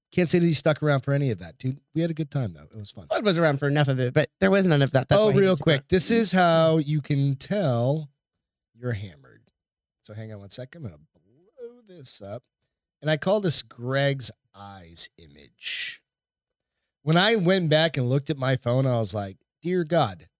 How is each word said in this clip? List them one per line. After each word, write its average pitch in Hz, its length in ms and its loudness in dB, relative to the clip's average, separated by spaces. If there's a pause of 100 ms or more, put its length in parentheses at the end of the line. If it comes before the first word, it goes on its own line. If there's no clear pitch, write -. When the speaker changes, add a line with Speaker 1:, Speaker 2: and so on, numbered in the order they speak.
(100)
Speaker 1:
can't 180 180 0
say 180 100 2
that 170 80 4
he 170 80 2
stuck 147 280 0
around 143 180 2
for 143 140 -2
any 143 160 0
of 98 80 -4
that, 85 200 -18
dude. 135 220 -6 (140)
We 160 80 -2
had 170 80 -2
a 160 40 -8
good 151 160 -8
time, 120 220 -4
though. 76 200 -20
It - 40 -20
was 104 140 -16
fun. - 200 -20
Speaker 2:
Lloyd - 140 -2
was 185 140 2
around 151 200 2
for 147 80 -2
enough 143 220 2
of 131 100 0
it, 127 140 -2
but - 180 -6 (100)
there 190 100 4
was 196 160 4
none 147 160 4
of 135 100 2
that. 131 160 0
That's 202 140 4
Speaker 1:
Oh, 214 40 4
Speaker 2:
why 202 60 4
he 196 60 2
Speaker 1:
real 190 120 4
Speaker 2:
didn't 180 80 2
stick 139 60 -8
Speaker 1:
quick. 160 160 4
Speaker 2:
around. - 80 -12
Speaker 1:
This 185 220 2
is 226 220 4
how 165 460 4
you 151 220 -2
can 139 360 0
tell 143 720 -2 (640)
you're 120 180 -6
hammered. 95 500 -14 (600)
So 110 120 -20
hang 110 180 -14
on 101 80 -16
one 98 100 -20
second. 143 340 -14
I'm 101 60 -12
gonna 80 80 -20 (160)
blow 233 720 -20
this 175 340 -6
up. 104 220 -12 (580)
And 143 100 -4
I 156 60 2
call 196 240 0
this 185 220 0
Greg's 135 680 -2 (240)
eyes 95 600 -8
image. - 880 -12 (1000)
When 156 140 2
I 214 200 4
went 180 320 2
back 156 280 2
and 127 120 0
looked 139 220 0
at 151 80 -4
my 131 180 0
phone, 127 300 0
I 123 120 2
was 107 160 -2
like, 101 220 -8 (240)
"Dear 175 240 -2
God, 139 440 -2 (100)